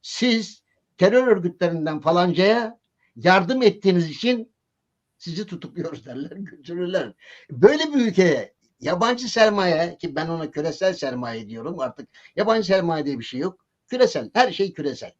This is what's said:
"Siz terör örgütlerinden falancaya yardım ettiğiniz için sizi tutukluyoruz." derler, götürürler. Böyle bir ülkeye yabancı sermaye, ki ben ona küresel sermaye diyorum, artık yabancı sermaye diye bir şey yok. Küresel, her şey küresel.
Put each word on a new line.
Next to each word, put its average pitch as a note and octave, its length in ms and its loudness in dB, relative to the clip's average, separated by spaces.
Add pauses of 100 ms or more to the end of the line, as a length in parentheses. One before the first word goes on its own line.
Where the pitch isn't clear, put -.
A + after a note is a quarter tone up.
"Siz - 600 -2 (340)
terör A#3+ 300 4
örgütlerinden E3+ 720 0
falancaya F#3 800 2 (360)
yardım F#3 460 4
ettiğiniz F3+ 480 4
için A#3 440 -2 (640)
sizi F3 280 -10
tutukluyoruz." E3 600 -12
derler, C3+ 260 -12
götürürler. F3 840 -6 (380)
Böyle D4 420 4
bir B3 140 2
ülkeye F3 460 0 (260)
yabancı A#3 520 -2
sermaye, F#3 680 2
ki D3 180 -8
ben D#3 120 -4
ona D#3+ 240 -6
küresel D#3+ 420 -2
sermaye A#2+ 560 -8
diyorum, A#2 300 -10
artık B2+ 300 -8 (260)
yabancı G#3 320 0
sermaye E3+ 380 0
diye C3+ 140 -4
bir A#2 40 -12
şey B2+ 160 -10
yok. F3+ 260 -8 (220)
Küresel, A#3+ 460 0
her A3+ 180 2
şey G3 220 -2
küresel. C3+ 460 -8